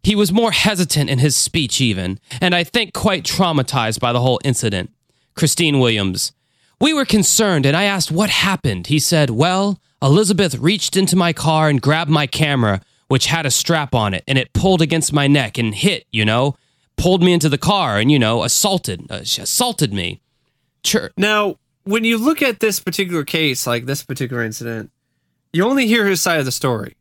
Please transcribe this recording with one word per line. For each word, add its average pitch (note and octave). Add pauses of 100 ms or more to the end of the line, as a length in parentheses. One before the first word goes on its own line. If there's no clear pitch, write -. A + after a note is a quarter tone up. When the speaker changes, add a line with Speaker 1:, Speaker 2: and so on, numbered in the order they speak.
Speaker 1:
He G#3
was G3+
more A3+
hesitant F3
in C3+
his C#3+
speech -
even, F#2+ (220)
and F3+
I F3
think A3
quite F#3+
traumatized C3+
by A#2+
the A#2+
whole B2+
incident. A2+ (440)
Christine D3+
Williams, G#2 (480)
"We D#4
were C#4
concerned, F#3+
and C#3+
I G3
asked G3
what G3
happened. A#2+
He D3+
said, D3
'Well, F3+ (240)
Elizabeth F3+
reached E3
into F#3+
my E3+
car D#3
and C#3
grabbed D#3
my D3
camera, B2 (280)
which C3
had E3
a B2+
strap D3+
on G#2
it, -
and C3+
it -
pulled F#3+
against D3+
my C#3+
neck C3+
and A2+
hit, F3+
you G#2+
know, B2 (400)
pulled F3+
me F3+
into D#3
the C#3+
car D3+
and, A#2+
you D3
know, A2+
assaulted, E3+
uh, F#2+
she -
assaulted D3+
me.'" F#2 (640)
Sure. -
Speaker 2:
Now, G#3 (280)
when A3
you A#3
look C#4+
at B3+
this G#3+
particular F3
case, D3+
like, A#2+
this C#3
particular B2+
incident, A2+ (600)
you F3
only C4
hear A3
his F#3+
side E3+
of C3+
the B2
story. A2+